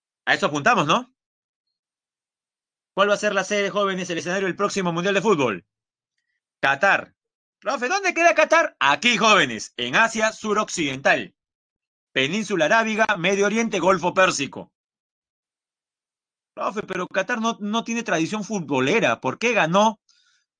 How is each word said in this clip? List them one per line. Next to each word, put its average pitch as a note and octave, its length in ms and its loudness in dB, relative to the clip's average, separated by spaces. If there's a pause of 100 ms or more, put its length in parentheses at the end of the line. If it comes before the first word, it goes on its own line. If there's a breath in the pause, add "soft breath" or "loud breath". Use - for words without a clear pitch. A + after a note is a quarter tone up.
(240)
A C3+ 100 2
eso G3 120 -2
apuntamos, D3+ 420 2
¿no? A3+ 260 0 (1800)
¿Cuál G3+ 180 2
va G#3 40 4
a - 40 -4
ser G#3 140 -2
la G3 120 0
sede, G3+ 260 -2
jóvenes, F#3+ 400 -2
el E3 80 -4
escenario F3+ 300 -4
del E3 80 -4
próximo F#3+ 360 -2
mundial F3 220 -2
de F#3+ 80 0
fútbol? C#3 420 0 (960)
Qatar. C#3+ 540 2 (460)
Profe, B3 260 -4
¿dónde F#4 280 -2
queda E4 200 4
Qatar? D#4 460 2
Aquí, D3 360 2
jóvenes, E3+ 600 2
en B2 180 -6
Asia A3 380 0
suroccidental. E3 1040 -2 (720)
Península E3+ 540 -2
Arábiga, A3 420 2 (100)
Medio G3 300 0
Oriente, G#3+ 320 -2
Golfo F3 340 2
Pérsico. C#3+ 600 0 (1800)
Profe, G#3+ 300 -6
pero F#3 220 -8
Qatar G3+ 360 -4
no, A3+ 180 -2
no G#3+ 240 -4
tiene A#3 180 -6
tradición F#3+ 400 -2
futbolera. D3 800 0
¿Por - 180 -4
qué A#3+ 140 -2
ganó? G3+ 480 2 (600)